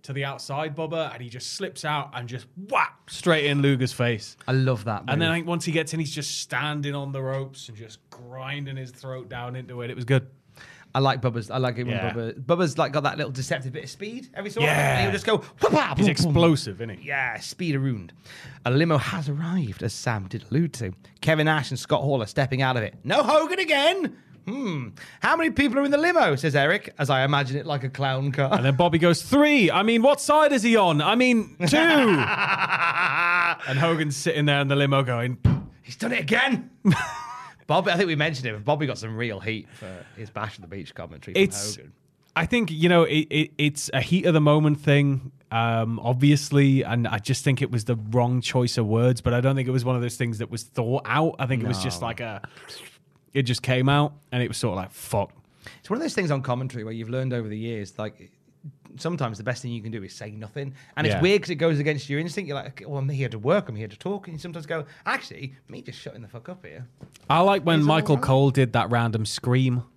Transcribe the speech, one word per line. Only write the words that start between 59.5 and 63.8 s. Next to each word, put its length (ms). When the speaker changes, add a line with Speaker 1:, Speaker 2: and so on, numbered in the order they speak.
Speaker 2:
thing 100
you 100
can 100
do 120
is 100
say 180
nothing. 420
And 100
it's 100
Speaker 1:
Yeah. 60
Speaker 2:
weird 200
'cause 80
it 60
goes 240
against 300
your 100
instinct. 280
You're 80
like, 140
"Okay, 160
well, 140
I'm 100
here 200
to 80
work, 320
I'm 60
here 140